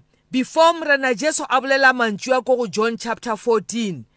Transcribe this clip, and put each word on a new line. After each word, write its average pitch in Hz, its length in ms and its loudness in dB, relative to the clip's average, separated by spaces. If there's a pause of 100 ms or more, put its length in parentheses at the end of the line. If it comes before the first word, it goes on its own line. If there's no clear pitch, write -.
(320)
before 320 420 4
Morena 285 400 0
Jesu 294 300 -2
a 254 180 0
bolela 269 320 4
mantšu 247 440 -2
a 254 40 -2
ko 262 140 0
go 240 100 -2
John 220 320 -2
chapter 233 380 -6
fourteen, 208 680 -4 (120)